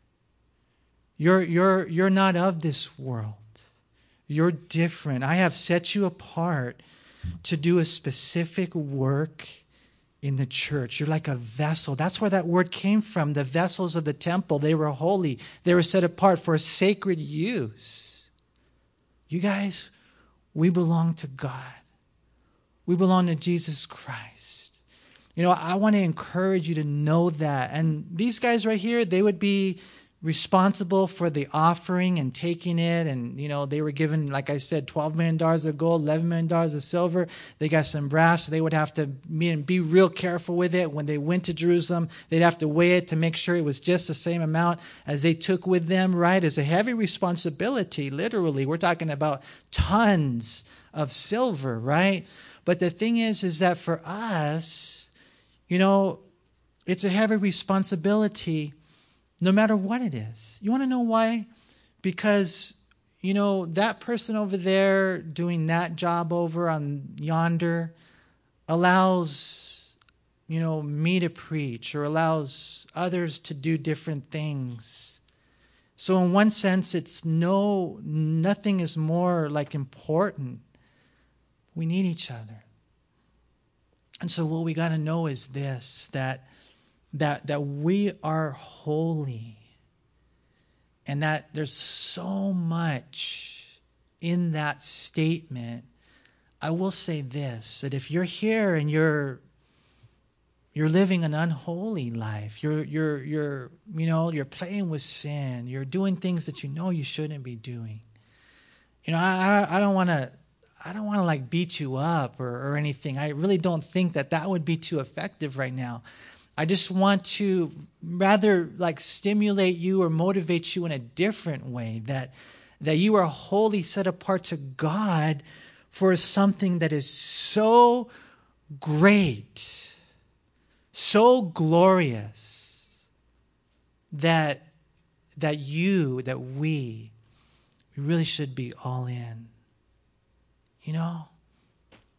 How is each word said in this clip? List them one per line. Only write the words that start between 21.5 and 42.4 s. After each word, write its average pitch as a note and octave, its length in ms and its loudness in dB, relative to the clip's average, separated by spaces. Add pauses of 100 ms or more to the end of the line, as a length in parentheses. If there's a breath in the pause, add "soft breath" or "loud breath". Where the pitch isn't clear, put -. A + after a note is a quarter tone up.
We F3 100 2
belong F#3 320 4
to E3 80 0
Jesus E3 500 -2
Christ. - 840 -14 (640 soft breath)
You E3 80 -2
know, F3 100 6
I F3 240 0
want G#3+ 200 4
to G3 60 4
encourage F3+ 640 0
you E3 60 -2
to D#3 100 0
know D3+ 460 2
that. D3 420 -2
And D#3 400 0
these G#3+ 260 0
guys A#3 280 2
right A3 120 2
here, A#3 280 0
they F#3 160 2
would G3+ 160 2
be G3 420 0 (400 loud breath)
responsible F#3+ 840 2
for F3 240 -2
the C#3+ 240 -2
offering F3 640 2
and C3 160 -2
taking E3+ 440 -2
it. E3+ 280 2
And, B2+ 340 -6
you D3 80 -6
know, C#3+ 160 -4
they D3 160 -2
were D3+ 120 -2
given, D3+ 380 0
like C#3 200 -2
I D3 80 -2
said, C#3 280 -2
twelve D#3 300 -4
million E3 220 2
dollars D#3+ 260 2
of D3+ 140 -2
gold, E3 240 2
eleven D#3 260 0
million E3 200 0
dollars E3 260 2
of D3 80 -4
silver. F3 460 0 (320 loud breath)
They D3+ 100 0
got D#3 160 4
some C#3+ 240 -2
brass. E3 340 6
So - 60 -6
they D#3+ 100 0
would D#3+ 140 0
have D3+ 180 0
to D3+ 140 -2
be, D#3 500 -2
be F3 240 0
real F3 300 6
careful F3 440 -2
with F3 200 2
it. F3 180 0
When D3 140 -4
they D3+ 100 -2
went E3+ 280 0
to F3 100 -4
Jerusalem, E3+ 560 2 (180 loud breath)
they'd D#3+ 140 4